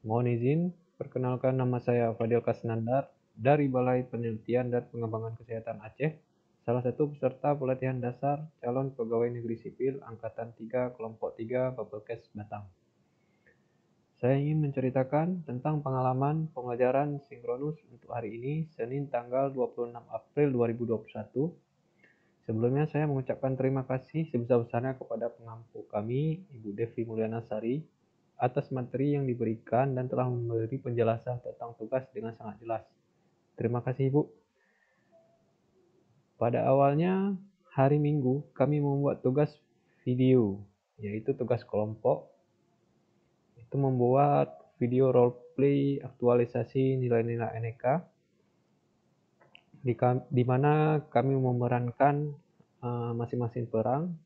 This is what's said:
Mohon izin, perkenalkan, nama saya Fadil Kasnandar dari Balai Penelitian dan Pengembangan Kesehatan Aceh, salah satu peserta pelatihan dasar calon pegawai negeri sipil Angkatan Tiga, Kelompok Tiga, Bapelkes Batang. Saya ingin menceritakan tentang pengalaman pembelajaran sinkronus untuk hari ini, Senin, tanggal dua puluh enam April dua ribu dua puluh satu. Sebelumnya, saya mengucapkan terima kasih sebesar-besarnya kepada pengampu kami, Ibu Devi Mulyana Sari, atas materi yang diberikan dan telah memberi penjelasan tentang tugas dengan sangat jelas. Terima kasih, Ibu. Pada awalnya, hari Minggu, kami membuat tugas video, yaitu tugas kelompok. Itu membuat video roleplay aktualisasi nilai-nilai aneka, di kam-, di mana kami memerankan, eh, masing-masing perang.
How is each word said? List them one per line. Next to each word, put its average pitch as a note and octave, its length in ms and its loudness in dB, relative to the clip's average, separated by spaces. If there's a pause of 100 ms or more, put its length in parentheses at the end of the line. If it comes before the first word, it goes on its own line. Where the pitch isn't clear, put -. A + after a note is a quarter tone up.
Mohon A#2 220 0 (100)
izin, C3+ 220 2 (420)
perkenalkan, B2+ 560 -2
nama B2 240 0
saya A#2+ 320 2
Fadil A2+ 320 0
Kasnandar A#2 640 -2 (240)
dari C#3+ 320 4
Balai B2+ 400 2
Penelitian A#2 640 -2
dan A#2+ 240 -2
Pengembangan A2+ 480 -6
Kesehatan A2+ 400 -10
Aceh, C3+ 320 -4 (560)
salah A#2+ 160 0
satu C3+ 240 0
peserta C#3+ 480 -2
pelatihan C3 400 -2
dasar C#3 480 -4 (160)
calon C3 320 -2
pegawai A#2 400 0
negeri A#2 240 -6
sipil C3 480 -4
Angkatan A#2 480 -12
Tiga, B2 400 -4
Kelompok A2+ 400 -8
Tiga, B2+ 400 -2
Bapelkes A2 640 -10
Batang. G#2 320 -12 (1500)
Saya B2+ 160 4
ingin D3+ 320 0
menceritakan C#3 800 0
tentang C#3 320 -2
pengalaman C3+ 720 0
pembelajaran B2+ 800 0
sinkronus B2+ 560 -6
untuk A#2+ 240 -18
hari A2+ 240 -6
ini, D3 400 -4
Senin, C3+ 320 -4
tanggal B2 400 -2
dua B2+ 240 -2
puluh A#2+ 240 -6
enam A2+ 160 -14
April C#3+ 400 0
dua A#2+ 160 2
ribu A#2 160 -2
dua A2+ 160 -2
puluh - 160 -16
satu. A2+ 280 -4 (1000)
Sebelumnya, A#2+ 480 0
saya D3+ 160 0
mengucapkan C3+ 480 -2
terima C3 320 0
kasih D3+ 400 -4
sebesar-besarnya A#2+ 720 0
kepada A#2 320 -6
pengampu A2+ 560 -16
kami, C#3 640 -2
Ibu A2 240 -10
Devi A#2 320 -4
Mulyana A2 400 -4
Sari, A#2 320 -4 (560)
atas - 400 -2
materi B2+ 400 0
yang C#3 80 0
diberikan A#2 720 0
dan B2+ 160 -2
telah B2 160 0
memberi A#2 480 -2
penjelasan A#2 640 0
tentang A#2 400 -12
tugas B2 320 -4
dengan A2+ 240 -10
sangat G#2+ 240 -14
jelas. A2+ 240 -6 (720)
Terima A#2 240 0
kasih, C3 320 0
Ibu. D3 100 4 (2250)
Pada A#2+ 260 2
awalnya, E3+ 680 4 (340)
hari C#3+ 300 4
Minggu, C#3+ 500 2
kami D3 320 2
membuat C#3 400 0
tugas C#3 320 2 (480)
video, B2+ 560 4 (400)
yaitu G#2+ 380 -4
tugas A#2 260 -2
kelompok. G#2+ 640 0 (1300)
Itu B2 160 -6
membuat C#3 1040 2
video B2 320 4
roleplay C#3 880 2
aktualisasi A#2+ 960 2
nilai-nilai A#2 560 0
aneka, A#2 560 -2 (1700)
di B2 140 -2
kam-, B2 400 2
di B2 80 4
mana D3 560 4 (160)
kami C3+ 240 2
memerankan, B2+ 960 2 (480)
eh, A#2+ 320 -4
masing-masing A#2+ 560 -4
perang. C#3 560 0